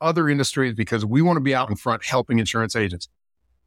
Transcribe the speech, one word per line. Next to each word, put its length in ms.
other 260
industries 480
because 300
we 160
wanna 180
be 160
out 140
in 80
front 280
helping 320
insurance 380
agents. 320